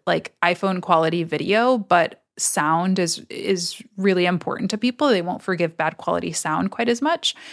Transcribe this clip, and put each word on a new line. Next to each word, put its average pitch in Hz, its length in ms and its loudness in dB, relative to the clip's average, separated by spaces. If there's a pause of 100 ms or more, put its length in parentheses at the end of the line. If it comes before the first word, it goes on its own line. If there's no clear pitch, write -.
like, 170 340 -2
iPhone 180 400 0
quality 165 420 2
video, 214 540 2
but 180 400 2 (200)
sound 170 600 0
is, 170 220 0 (100)
is - 540 -4 (140)
really 185 280 2
important 180 460 -2
to 214 60 -4
people. 254 320 0
They 190 120 4
won't 175 220 -6
forgive 170 340 -2
bad 160 200 -2
quality 170 340 -2
sound 170 400 -2
quite 233 160 -2
as 233 140 0
much. 320 340 0 (180)